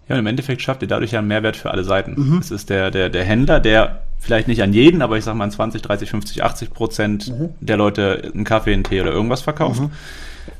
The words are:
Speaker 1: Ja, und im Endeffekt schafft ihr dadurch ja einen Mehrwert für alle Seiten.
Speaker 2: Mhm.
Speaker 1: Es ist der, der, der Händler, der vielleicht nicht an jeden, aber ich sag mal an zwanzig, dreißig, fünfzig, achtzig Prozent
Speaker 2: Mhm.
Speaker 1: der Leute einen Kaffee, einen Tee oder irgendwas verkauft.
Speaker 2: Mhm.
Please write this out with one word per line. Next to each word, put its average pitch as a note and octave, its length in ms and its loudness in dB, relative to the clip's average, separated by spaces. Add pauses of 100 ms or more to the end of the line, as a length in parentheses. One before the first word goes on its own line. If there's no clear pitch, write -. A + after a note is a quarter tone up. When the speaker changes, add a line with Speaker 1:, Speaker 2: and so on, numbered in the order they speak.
Speaker 1:
Ja, B2 80 -2
und A2+ 40 0
im G#2+ 60 0
Endeffekt B2+ 360 -4
schafft B2+ 200 -4
ihr G2 60 -6
dadurch G#2+ 240 -2
ja A#2 80 0
einen G#2 80 -2
Mehrwert G#2+ 280 0
für - 140 -6
alle F#2+ 140 -2
Seiten. F#2+ 320 0
Speaker 2:
Mhm. C#3+ 220 2
Speaker 1:
Es - 120 -6
ist G2+ 200 -6
der, F#2+ 200 0
der, F#2 200 0
der F2 140 -2
Händler, B2 360 4
der A2 420 4 (160)
vielleicht A2 300 0
nicht A2+ 160 2
an G2 80 4
jeden, D3 300 8
aber A2 160 0
ich G#2+ 60 -6
sag A2 120 -4
mal G#2 80 -2
an G2+ 80 -2
zwanzig, A2 300 -4
dreißig, G2+ 280 -4
fünfzig, G#2+ 320 -4
achtzig A#2 320 -2
Prozent G#2+ 540 -2
Speaker 2:
Mhm. C3+ 220 -6 (100)
Speaker 1:
der G#2+ 160 -2
Leute G2+ 580 0
einen G#2 100 -4
Kaffee, G#2+ 280 2
einen G2 100 2
Tee G2 180 0
oder F2 120 0
irgendwas A2 300 0
verkauft. D3+ 400 -2
Speaker 2:
Mhm. D3 80 -4 (680)